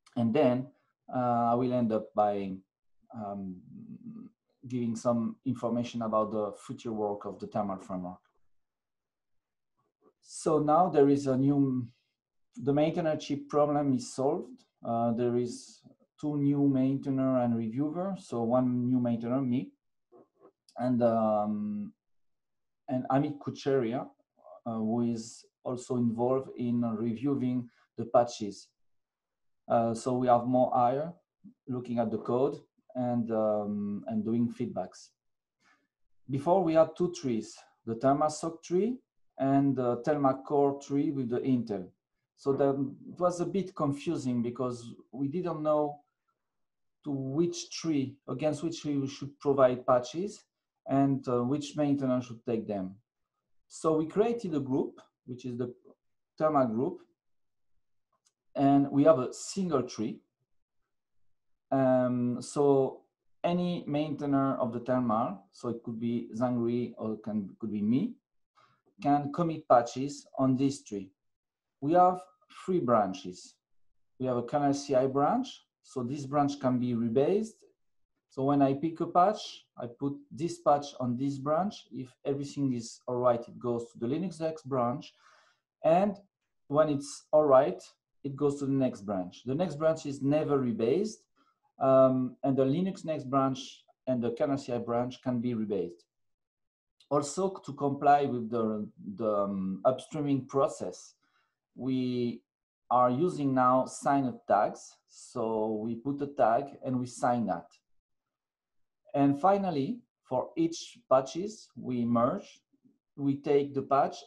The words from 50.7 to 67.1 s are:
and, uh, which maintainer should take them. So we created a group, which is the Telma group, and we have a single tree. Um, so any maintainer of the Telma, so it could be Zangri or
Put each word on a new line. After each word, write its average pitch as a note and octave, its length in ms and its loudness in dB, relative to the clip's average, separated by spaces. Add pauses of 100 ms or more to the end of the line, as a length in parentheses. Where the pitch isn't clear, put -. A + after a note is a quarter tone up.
and, C#3 400 0
uh, B2 160 0
which C#3+ 320 -4
maintainer C#3 460 0
should A#2+ 240 -12
take A2 240 -4
them. G2 280 -6 (680)
So D#3+ 300 0
we D#3 80 2
created G3+ 500 -2
a C#3+ 60 0
group, C3 400 -4 (240)
which B2 220 -12
is A#2+ 100 -8
the A#2+ 180 -6 (640)
Telma D3 320 2
group, C3 280 -2 (1600)
and C#3 360 4
we C#3 140 4
have C3 160 8
a A#2+ 120 -2
single E3 520 -2
tree. - 360 -6 (1500)
Um, B2+ 720 2
so C#3 640 2 (380)
any F3 440 0
maintainer C#3+ 680 0
of A#2 180 -2
the A#2+ 60 -4
Telma, B2+ 580 0 (120)
so - 200 -8
it A#2 120 -8
could A2+ 160 -8
be A#2 380 -4
Zangri A#2+ 640 0
or A2 260 -4